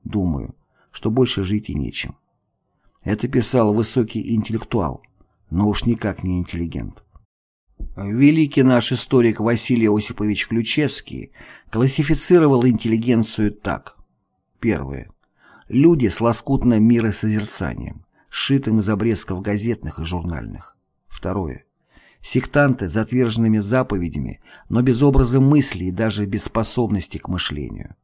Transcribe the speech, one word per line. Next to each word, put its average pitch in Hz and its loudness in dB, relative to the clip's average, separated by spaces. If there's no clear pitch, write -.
Думаю, 85 -2
что - -4
больше 117 0
жить 104 -4
и - -6
нечем». - -8
Это 107 -4
писал 117 2
высокий 113 -2
интеллектуал, 107 -4
но 95 2
уж 101 -2
никак 107 -2
не 90 -2
интеллигент. 82 -8
Великий 139 4
наш 127 4
историк 117 2
Василий 113 2
Осипович 104 -2
Ключевский 113 -4
классифицировал 139 4
интеллигенцию 113 2
так. - -8
Первое. 69 -4
Люди 139 4
с - -2
лоскутным 117 2
миросозерцанием, 107 -2
сшитым 135 0
из 101 0
обрезков 98 -2
газетных 104 -4
и - -6
журнальных. 80 -8
Второе. 87 -8
Сектанты 131 0
с 76 -8
затверженными 113 2
заповедями, 92 -4
но 120 0
без 123 2
образа 135 4
мысли 135 2
и 92 -4
даже 101 -2
без 101 -4
способности 110 -4
к - -12
мышлению. 67 -8